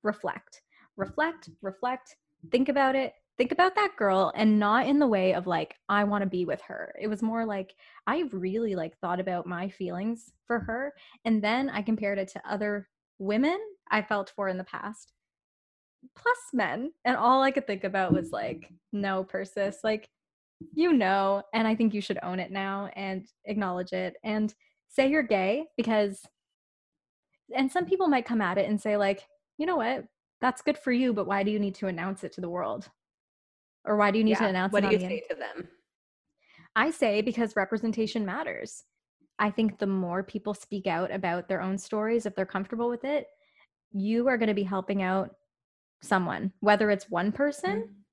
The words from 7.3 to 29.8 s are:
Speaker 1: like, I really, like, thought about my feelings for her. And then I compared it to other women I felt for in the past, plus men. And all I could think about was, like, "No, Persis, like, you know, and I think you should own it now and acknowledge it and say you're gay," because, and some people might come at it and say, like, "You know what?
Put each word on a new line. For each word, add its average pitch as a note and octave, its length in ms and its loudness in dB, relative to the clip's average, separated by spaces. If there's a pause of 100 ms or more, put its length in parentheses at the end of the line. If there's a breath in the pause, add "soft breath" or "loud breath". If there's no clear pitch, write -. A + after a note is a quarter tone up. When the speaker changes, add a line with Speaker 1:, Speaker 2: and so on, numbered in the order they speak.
Speaker 1:
like, G3 300 -6 (320 loud breath)
I D4 140 0 (100)
really, G3 440 -2
like, E3 240 -6
thought F3+ 200 -4
about F3+ 280 -2
my F3+ 220 -6
feelings F#3+ 640 -6 (140)
for A#3 140 -2
her. B3+ 340 -6 (300 loud breath)
And A3 200 2
then B3 260 2
I G#3 120 -4
compared G3+ 380 0
it F#3+ 100 -4
to - 200 -14
other G#3 400 -4 (280)
women A#3+ 400 0 (320)
I G#3+ 120 2
felt G3+ 280 -2
for G3 200 -4
in F#3 80 -4
the F#3 80 -8
past, - 480 -12 (1000)
plus B4 220 0 (160)
men. A3+ 400 -2 (120)
And B3+ 120 2
all B3+ 240 4
I C4+ 100 4
could C#4 160 -2
think G3 160 -4
about F#3+ 300 2
was, E3+ 180 -2
like, A2 400 -6 (200)
"No, G3 320 -2
Persis, G3 600 -6
like, G#3+ 260 -2 (640)
you E4 200 4
know, G3 500 4 (100)
and A3 140 2
I A3 80 2
think A3 180 2
you G#3 80 -2
should - 220 -4
own F3+ 160 -4
it F#3 120 -8
now G3 420 -6
and F#3+ 340 -8 (180)
acknowledge F#3 480 -4
it F#3 300 -4
and G#3+ 300 -2 (340)
say C4+ 220 2
you're D4+ 140 4
gay," G#3+ 440 0 (100)
because, G#3+ 480 0 (1300)
and C4 180 0
some F4+ 140 0
people F#4 220 2
might C4 180 4
come A3+ 160 0
at F#3 160 0
it G3+ 120 2
and G#3+ 120 2
say, G#3 160 2
like, G3 300 0 (300)
"You D4+ 80 -2
know F4+ 120 0
what? A#3+ 280 -2 (360)